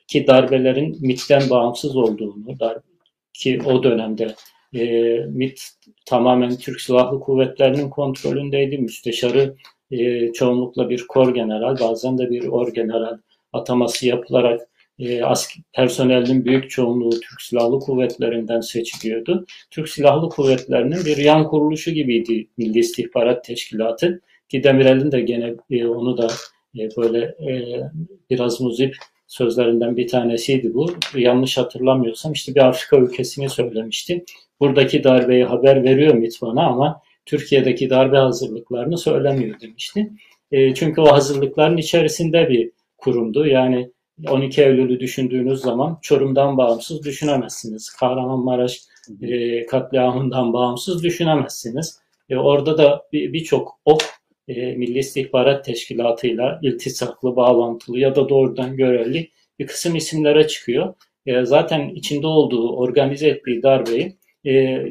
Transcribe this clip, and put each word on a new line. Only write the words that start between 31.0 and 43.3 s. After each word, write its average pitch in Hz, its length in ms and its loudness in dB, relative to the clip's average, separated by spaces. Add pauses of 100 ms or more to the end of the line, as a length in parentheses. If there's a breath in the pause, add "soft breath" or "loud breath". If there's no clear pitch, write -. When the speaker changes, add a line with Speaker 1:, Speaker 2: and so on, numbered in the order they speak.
Speaker 1:
Yanlış 127 420 2
hatırlamıyorsam 131 760 -2
işte 135 220 -8
bir 131 140 8
Afrika - 280 2
ülkesini 131 520 0
söylemişti. 113 760 -6 (360 loud breath)
"Buradaki 143 440 2
darbeyi 127 400 6
haber 123 400 4
veriyor 135 300 6
mit 113 280 -2
bana 127 240 0
ama 139 340 0 (260 soft breath)
Türkiye'deki 131 640 0
darbe 131 260 4
hazırlıklarını 127 840 -2
söylemiyor." 135 600 -2
demişti. 202 500 -8 (420 loud breath)
E, 135 220 4
çünkü 160 260 -2
o 151 120 8
hazırlıkların 143 640 2
içerisinde 160 720 2
bir 117 220 0 (280)
kurumdu. 120 480 0